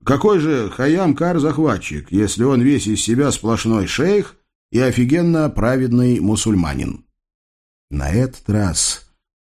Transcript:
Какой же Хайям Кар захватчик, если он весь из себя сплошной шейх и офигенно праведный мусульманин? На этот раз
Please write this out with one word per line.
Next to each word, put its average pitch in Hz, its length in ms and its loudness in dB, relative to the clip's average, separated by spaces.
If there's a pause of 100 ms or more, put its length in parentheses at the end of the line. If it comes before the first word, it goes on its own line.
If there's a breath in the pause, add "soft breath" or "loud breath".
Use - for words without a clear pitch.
Какой 185 340 2
же 143 320 -2
Хайям 156 460 0
Кар 170 240 -2
захватчик, 131 720 -2
если 104 320 0
он 131 180 2
весь 135 240 2
из 104 160 -2
себя 123 300 0
сплошной 110 560 -2
шейх 196 480 -2 (340)
и 110 80 0
офигенно 143 720 2
праведный 123 680 0
мусульманин? 90 840 -2 (840)
На 71 180 -4
этот 127 400 -2
раз 101 600 -2 (340)